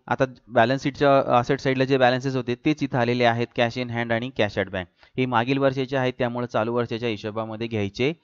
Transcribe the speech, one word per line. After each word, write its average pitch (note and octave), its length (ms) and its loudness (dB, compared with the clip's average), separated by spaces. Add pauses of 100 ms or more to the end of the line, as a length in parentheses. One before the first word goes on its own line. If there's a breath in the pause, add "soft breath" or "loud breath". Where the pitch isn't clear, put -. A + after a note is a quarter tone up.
आता B2 180 0 (240)
बॅलन्स A#2+ 340 2
शीटच्या C#3 560 4
असेट C3 220 0
साईडला C3 240 0
जे C3+ 140 2
बॅलन्सेस B2+ 380 2
होते A#2+ 180 -2
तेच D3+ 280 -2
इथं C3+ 160 -2
आलेले B2 260 2
आहेत, A#2 220 2 (120)
cash A#2+ 240 0
in A#2 140 -8
hand A#2 160 -2
आणि A#2 180 -2 (100)
cash G#2 180 0
at F#2+ 100 0
bank. F#2 160 -6 (320 soft breath)
हे B2+ 100 0
मागील B2+ 320 0
वर्षाचे C3+ 380 0
आहेत, B2+ 220 0
त्यामुळे B2 280 -2
चालू A#2 280 -2
वर्षाच्या A#2+ 340 -2
हिशोबामध्ये A2 580 -6
घ्यायचे A2+ 460 -2 (100)